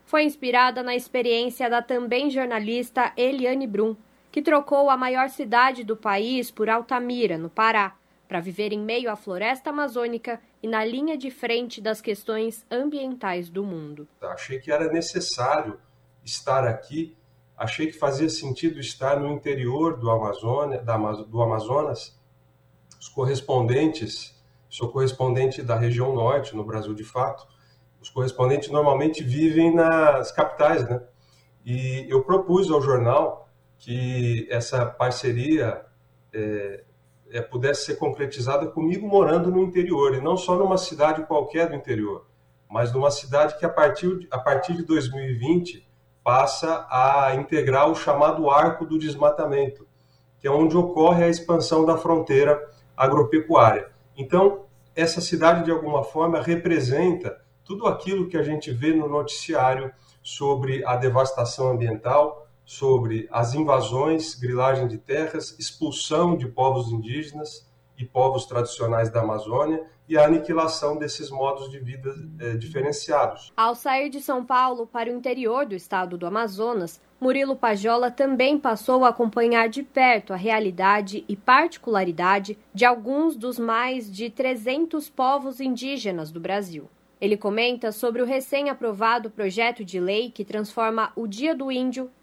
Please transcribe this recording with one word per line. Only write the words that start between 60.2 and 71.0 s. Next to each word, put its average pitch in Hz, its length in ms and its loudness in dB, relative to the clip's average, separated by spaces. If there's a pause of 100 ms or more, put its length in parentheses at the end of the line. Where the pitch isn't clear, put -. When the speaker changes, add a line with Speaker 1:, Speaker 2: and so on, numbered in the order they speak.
Speaker 2:
sobre 131 640 -2
a 123 120 0
devastação 131 720 0
ambiental, 123 800 0 (180)
sobre 117 640 0
as 117 240 -2
invasões, 147 800 0
grilagem 127 520 0
de 110 100 -6
terras, 156 600 -6
expulsão 165 800 0
de 127 100 -6
povos 127 440 0
indígenas 147 760 -8 (300)
e 127 80 -8
povos 131 400 0
tradicionais 113 640 -2
da 113 120 0
Amazônia 117 640 -2 (240)
e 156 100 0
a 151 80 8
aniquilação 156 720 0
desses 147 320 -8